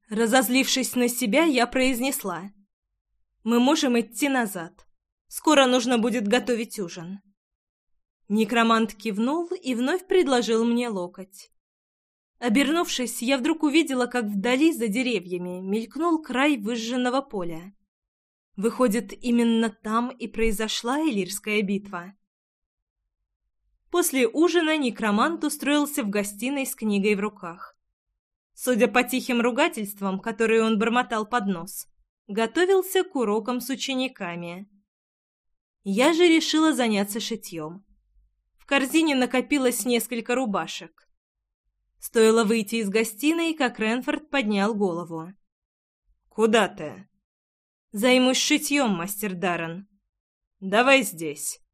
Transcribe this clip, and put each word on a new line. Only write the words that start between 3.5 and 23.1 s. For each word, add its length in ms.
можем 380
идти 300
назад. 580
Скоро 380
нужно 320
будет 320
готовить 500
ужин". 420
Некромант 680
кивнул 520
и 280
вновь 320
предложил 600
мне 240
локоть. 600
Обернувшись, 840
я 160
вдруг 240
увидела, 420
как 220
вдали 440
за 180
деревьями 720
мелькнул 600
край 360
выжженного 640
поля. 500
Выходит, 560
именно 560
там 420
и 180
произошла 720
Элирская 600
битва. 520